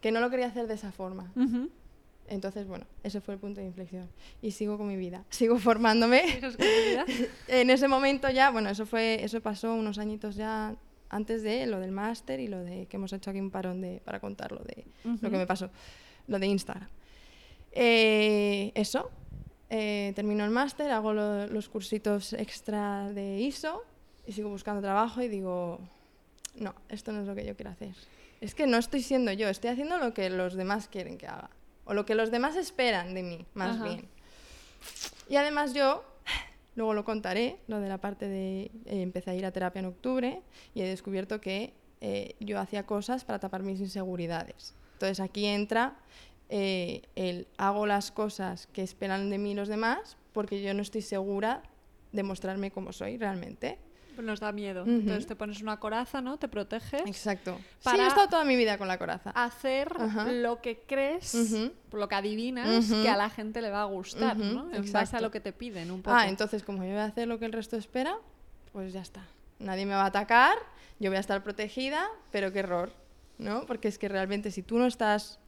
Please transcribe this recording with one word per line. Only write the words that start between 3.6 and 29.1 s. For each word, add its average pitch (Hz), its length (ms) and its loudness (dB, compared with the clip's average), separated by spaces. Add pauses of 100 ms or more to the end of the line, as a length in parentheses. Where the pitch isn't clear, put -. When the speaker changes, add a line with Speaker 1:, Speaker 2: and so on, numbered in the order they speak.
Speaker 1:
de 190 60 -8
inflexión. 185 420 -10 (320)
Y 214 120 -4
sigo 208 260 -2
con 208 80 -4
mi 202 100 -2
vida, 180 340 -6
sigo 233 280 6
formándome. 226 640 8 (100)
Speaker 2:
¿Sigues 262 260 -2
con - 160 4
tu 453 120 8
vida? 339 200 4 (220)
Speaker 1:
<laughs> - 220 -12
En 254 220 8
ese 262 180 8
momento 269 420 4
ya, 262 200 8
bueno, 220 200 2
eso 208 160 -2
fue, 220 380 2
eso 220 160 -2
pasó 226 340 -2
unos 214 240 -2
añitos 208 380 -4
ya 214 400 -4 (320)
antes 214 340 -2
de 233 240 0
lo 202 140 -2
del 185 100 -4
máster 226 480 -4
y 254 80 -4
lo 185 160 -6
de 180 240 -10
que 196 120 -8
hemos 196 140 -6
hecho 196 180 -8
aquí 196 100 -4
un 196 100 -4
parón 185 300 -4
de, 185 240 -8
para 196 160 -8
contar 202 320 -8
lo - 80 -10
de - 240 -14 (200)
Speaker 2:
Ujú. 233 180 -2
Speaker 1:
lo 208 100 0
que 190 60 2
me 185 100 2
pasó, 185 220 0 (580)
lo 202 100 0
de 190 80 2
Instagram. 196 420 0 (840)
Eh, 214 1040 6
eso, 277 340 0 (580)
eh, 208 460 0
termino 208 300 0
el 208 60 2
máster, 277 400 0
hago 214 220 2
lo, 208 340 0
los 214 220 -4
cursitos 208 640 -2
extra 202 800 -4
de 196 280 -4
iso 320 440 -2 (420)
y 226 60 -10
sigo 208 180 -4
buscando 202 320 -4
trabajo 214 400 2
y 247 60 0
digo, 180 520 -4 (760)
"No, 202 200 -8 (140)
esto 214 240 -10
no 208 100 -6
es 196 40 -6
lo 196 80 -6
que 208 100 -8
yo 202 120 -8
quiero 208 160 -12
hacer. 190 220 -12 (460)
Es 208 140 -10
que 302 120 2
no 240 120 6
estoy 240 240 0
siendo 247 300 2